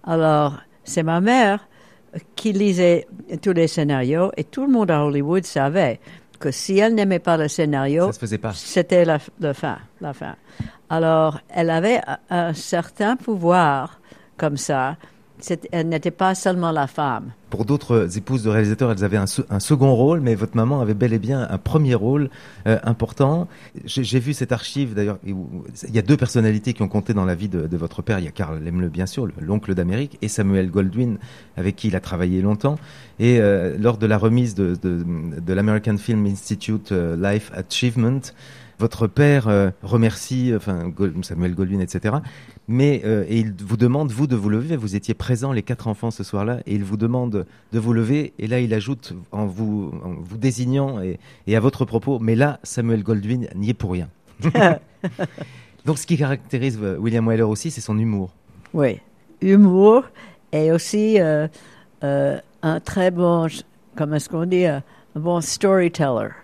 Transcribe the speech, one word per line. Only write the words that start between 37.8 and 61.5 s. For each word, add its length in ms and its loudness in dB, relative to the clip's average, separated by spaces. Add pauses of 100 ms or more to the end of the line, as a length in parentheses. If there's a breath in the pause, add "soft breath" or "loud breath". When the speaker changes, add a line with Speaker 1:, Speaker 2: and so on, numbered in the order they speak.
Speaker 2:
votre 280 0
père, 400 4
euh, 240 4 (100)
remercie, 720 0
enfin, 340 -4
Gol-, 240 -2 (100)
Samuel 320 -2
Goldwyn, 240 -2
et 80 -2
cetera, 340 -2 (460 loud breath)
mais, 380 2
euh, 220 2
et 120 2
il 140 -2
vous 240 -4
demande, 340 2
vous, 160 0
de 80 0
vous 140 0
lever. 260 -2
Vous 200 -6
étiez 200 -4
présents, 360 -2
les 120 -2
quatre 240 -6
enfants, 240 -4
ce 120 -10
soir-là, 440 -4
et 80 -2
il 80 -2
vous 140 -4
demande 500 -2 (260 soft breath)
de 60 0
vous 120 0
lever. 460 0
Et 80 -8
là, 140 0
il 160 0
ajoute, 380 -6 (180)
en 160 -4
vous, 440 -4 (120)
en 80 -8 (100)
vous 160 -14
désignant 640 -2
et, 160 -6 (300 soft breath)
et 80 2
à 40 4
votre 260 2
propos, « 360 -2
Mais 140 2
là, 260 2
Samuel 400 -2
Goldwyn 540 -2
n'y 160 -2
est 20 0
pour 200 -4
rien. » 160 -4 (340)
<laughs> 1400 -2
Donc, 120 0
ce 80 -10
qui 120 2
caractérise, 640 -2
euh, 160 -2
William 300 0
Wyler 160 4
aussi, 280 -2
c'est 100 -10
son 160 -2
humour. 340 -2 (420)
Speaker 1:
Oui, 260 0 (420)
humour 640 8 (480 loud breath)
et 200 2
aussi, 480 2
euh, 280 2 (560 loud breath)